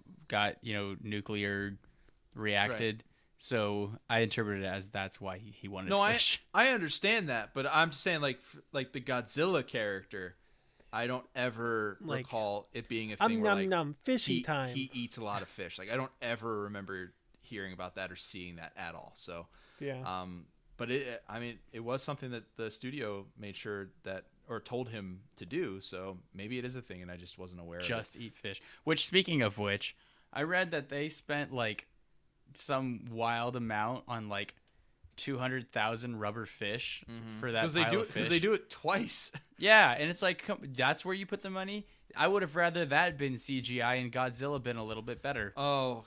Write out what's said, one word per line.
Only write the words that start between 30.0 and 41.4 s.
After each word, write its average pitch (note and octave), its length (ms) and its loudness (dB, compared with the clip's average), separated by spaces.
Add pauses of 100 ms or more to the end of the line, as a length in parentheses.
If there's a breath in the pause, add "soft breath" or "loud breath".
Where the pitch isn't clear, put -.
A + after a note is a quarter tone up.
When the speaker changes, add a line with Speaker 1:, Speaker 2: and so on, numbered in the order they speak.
Speaker 1:
I C#3 100 -2
read F3+ 280 2
that C#3+ 180 -2
they C#3+ 200 -2
spent, D3 440 -4
like, A2+ 340 0 (680)
some C3 560 0
wild A#2 460 2
amount A2+ 520 0
on, A2+ 200 -4
like, G2+ 260 -2 (640)
two C#3 220 -4
hundred B2+ 340 -2
thousand A2+ 480 0
rubber G#2+ 260 -4
fish - 640 -4
Speaker 2:
Mm-hmm. A2+ 300 -10
Speaker 1:
for B2 100 -2
that A2+ 120 4
Speaker 2:
'Cause D3+ 120 2
they E3+ 80 6
Speaker 1:
pile - 80 4
Speaker 2:
do G3 100 4
Speaker 1:
of G#3+ 80 -2
Speaker 2:
it, - 60 -8
'cause A2 140 2
they C3 100 6
Speaker 1:
fish. E3 40 -2
Speaker 2:
do G#3+ 100 4
it - 180 0
twice. - 680 0
<laughs> - 60 -12 (180)
Speaker 1:
Yeah, G3+ 380 10
and D3+ 100 2
it's E3+ 140 -2
like, F3+ 220 2
come, G#3 180 -4
that's C3+ 420 2
where F#3 120 0
you G3 100 -4
put G3 160 -6